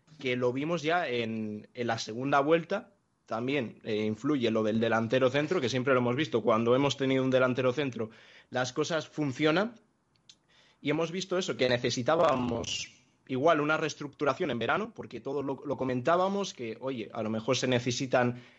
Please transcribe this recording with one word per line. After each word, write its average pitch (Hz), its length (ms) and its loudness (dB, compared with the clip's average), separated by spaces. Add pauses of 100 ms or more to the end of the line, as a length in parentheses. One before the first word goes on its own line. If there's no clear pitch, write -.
(180)
que 123 180 -2
lo 123 180 0
vimos 156 260 -2
ya 165 260 0
en, 110 680 -4
en 120 120 -4
la 113 120 0
segunda 135 420 0
vuelta. 165 540 0 (320)
También, 120 580 -4
eh, 107 220 -2
influye 117 440 0
lo 110 120 2
del 110 180 2
delantero 117 480 2
centro, 147 320 0
que 123 80 0
siempre 127 240 2
lo 127 80 6
hemos 120 160 2
visto. 135 260 0
Cuando 117 320 4
hemos 139 220 2
tenido 131 260 2
un 131 80 0
delantero 127 440 2
centro, 120 340 -4 (400)
las 123 240 -2
cosas 156 340 -2
funcionan. 156 680 0 (1080)
Y 139 80 -2
hemos 165 220 0
visto 180 260 -4
eso, 190 180 -4
que 127 120 2
necesitábamos 123 1200 0 (400)
igual 147 320 4
una 151 160 0
reestructuración 147 760 -4
en 117 80 -2
verano, 165 360 -2
porque 113 260 -14
todos 135 240 -6
lo, 139 200 -6
lo 135 120 -4
comentábamos, 170 800 0
que, 113 260 -10
oye, 127 320 -8
a 117 100 -6
lo 107 80 -2
mejor 110 260 0
se 127 120 0
necesitan 123 760 0 (160)